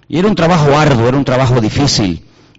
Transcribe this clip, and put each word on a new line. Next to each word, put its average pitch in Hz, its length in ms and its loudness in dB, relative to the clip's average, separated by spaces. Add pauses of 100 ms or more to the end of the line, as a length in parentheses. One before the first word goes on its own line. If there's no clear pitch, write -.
Y - 120 -4
era 190 100 0
un 208 60 0
trabajo 160 420 2
arduo, 135 320 2
era 127 80 0
un 139 80 -2
trabajo 127 360 0
difícil. 107 680 -2 (320)